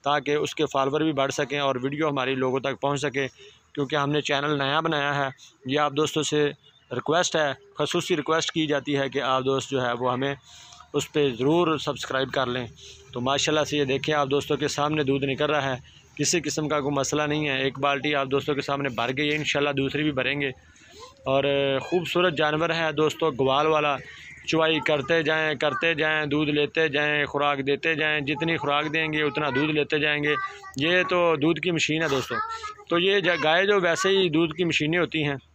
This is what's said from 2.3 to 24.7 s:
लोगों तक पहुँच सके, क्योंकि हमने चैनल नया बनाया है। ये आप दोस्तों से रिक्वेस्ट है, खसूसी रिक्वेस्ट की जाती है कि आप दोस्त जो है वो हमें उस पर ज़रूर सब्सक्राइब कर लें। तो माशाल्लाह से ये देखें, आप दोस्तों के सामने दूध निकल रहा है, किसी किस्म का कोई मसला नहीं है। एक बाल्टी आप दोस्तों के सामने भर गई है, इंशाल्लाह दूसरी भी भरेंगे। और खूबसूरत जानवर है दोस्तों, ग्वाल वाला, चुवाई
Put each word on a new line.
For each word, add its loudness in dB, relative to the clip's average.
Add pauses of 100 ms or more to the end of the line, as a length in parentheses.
लोगों 0
तक -4
पहुँच 0
सके, -2 (460)
क्योंकि -2
हमने 2
चैनल 0
नया 0
बनाया 2
है। 0 (360)
ये 0
आप 2
दोस्तों 0
से 2 (480)
रिक्वेस्ट 0
है, 2 (220)
खसूसी 0
रिक्वेस्ट 0
की 0
जाती -2
है 0
कि -4
आप 2
दोस्त 0
जो 0
है 0
वो -2
हमें -2 (580)
उस 0
पर 0
ज़रूर 2
सब्सक्राइब -4
कर 0
लें। -4 (460)
तो -6
माशाल्लाह 2
से -2
ये 2
देखें, -2
आप 2
दोस्तों 0
के -2
सामने 0
दूध 0
निकल 0
रहा 2
है, -6 (160)
किसी 0
किस्म -4
का 0
कोई -2
मसला 0
नहीं 0
है। 0
एक -4
बाल्टी 0
आप 0
दोस्तों 0
के -2
सामने -2
भर -2
गई -2
है, 0
इंशाल्लाह 0
दूसरी -2
भी 0
भरेंगे। -2 (720)
और 2 (480)
खूबसूरत 2
जानवर 0
है 0
दोस्तों, 0
ग्वाल 2
वाला, 2 (500)
चुवाई 2